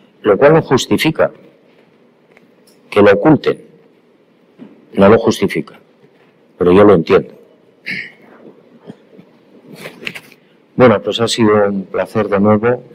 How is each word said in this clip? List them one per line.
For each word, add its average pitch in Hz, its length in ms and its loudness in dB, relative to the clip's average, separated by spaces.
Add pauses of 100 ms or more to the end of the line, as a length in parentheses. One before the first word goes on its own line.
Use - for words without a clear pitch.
(220)
lo 101 160 0
cual 143 160 4
no 160 80 2
justifica 113 680 -2 (1600)
que 104 120 0
lo 101 100 6
oculten, - 500 0 (1300)
no 98 160 2
lo 113 80 6
justifica, - 600 -4 (800)
pero 87 140 0
yo 98 120 4
lo 104 100 6
entiendo. 87 400 0 (3500)
Bueno, 113 260 2
pues 104 180 -8
ha 113 80 -4
sido 107 400 0
un 98 180 -8
placer 98 440 -6
de 98 100 -2
nuevo 110 440 0 (120)